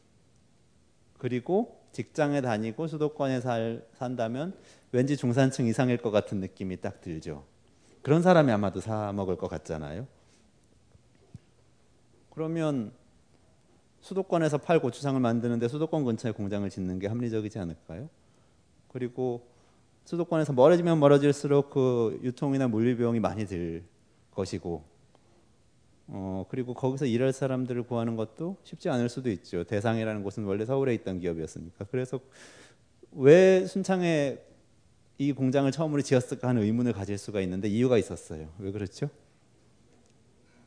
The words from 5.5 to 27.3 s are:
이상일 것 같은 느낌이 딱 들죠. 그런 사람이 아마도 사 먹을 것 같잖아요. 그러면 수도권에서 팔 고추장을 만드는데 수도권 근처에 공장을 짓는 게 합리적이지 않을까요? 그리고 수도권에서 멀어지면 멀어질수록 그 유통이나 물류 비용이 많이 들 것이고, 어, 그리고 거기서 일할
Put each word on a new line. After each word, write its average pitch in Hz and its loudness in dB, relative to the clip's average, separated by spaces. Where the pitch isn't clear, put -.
이상일 123 2
것 110 -4
같은 104 0
느낌이 92 -8
딱 95 -10
들죠. 78 -10
그런 156 2
사람이 165 6
아마도 101 0
사 107 -4
먹을 95 -2
것 92 -6
같잖아요. 80 -8
그러면 156 -4
수도권에서 165 0
팔 165 4
고추장을 135 -2
만드는데 117 0
수도권 151 -2
근처에 113 -2
공장을 101 -4
짓는 92 -6
게 98 -4
합리적이지 110 -4
않을까요? 90 -10
그리고 123 -6
수도권에서 160 -2
멀어지면 165 6
멀어질수록 143 6
그 120 2
유통이나 135 -2
물류 117 2
비용이 117 0
많이 101 -2
들 85 -8
것이고, 87 -6
어, 95 -8
그리고 127 -6
거기서 135 -2
일할 127 2